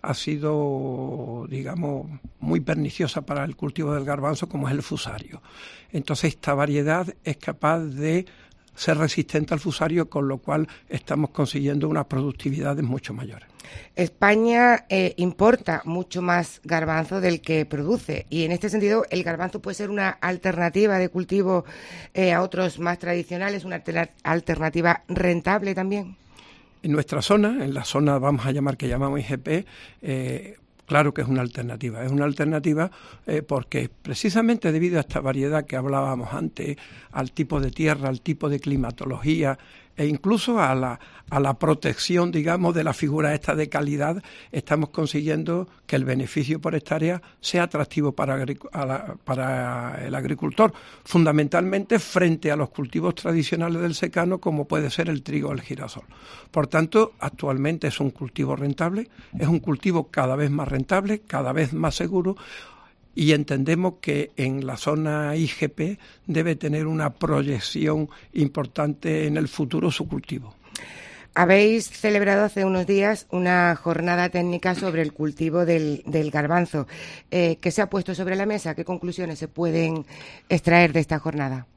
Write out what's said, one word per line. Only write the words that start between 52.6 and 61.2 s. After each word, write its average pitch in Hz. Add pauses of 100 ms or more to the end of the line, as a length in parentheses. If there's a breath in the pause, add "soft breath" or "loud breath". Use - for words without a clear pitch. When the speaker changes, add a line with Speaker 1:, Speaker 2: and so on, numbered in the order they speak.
Speaker 1:
cultivos 160
tradicionales 165
del 170
secano, 175
como 151
puede 151
ser 170
el 151
trigo 139
o -
el 127
girasol. - (440 loud breath)
Por 151
tanto, 165
actualmente 139
es -
un 139
cultivo 139
rentable, 165 (280 loud breath)
es 151
un 170
cultivo 156
cada 131
vez 147
más 143
rentable, 196